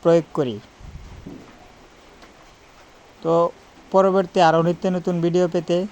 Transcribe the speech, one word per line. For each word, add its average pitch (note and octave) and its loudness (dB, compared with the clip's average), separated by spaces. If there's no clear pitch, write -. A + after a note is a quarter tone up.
প্রয়োগ E3 2
করি। B2+ -4
তো E3 0
পরবর্তী F#3+ 2
আরও D#3+ 2
নিত্য F3 -4
নতুন F3+ -4
ভিডিও F3 0
পেতে F3 -2